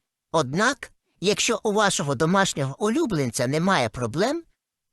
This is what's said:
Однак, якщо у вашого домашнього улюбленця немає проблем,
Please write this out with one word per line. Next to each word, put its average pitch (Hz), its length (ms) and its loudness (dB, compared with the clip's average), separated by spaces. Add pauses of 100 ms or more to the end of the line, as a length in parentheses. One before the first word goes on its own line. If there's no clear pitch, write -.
(320)
Однак, 165 600 0 (300)
якщо 202 420 0
у 220 80 0
вашого 190 440 0
домашнього 160 640 0
улюбленця 196 680 0
немає 156 420 2
проблем, 170 540 -2 (500)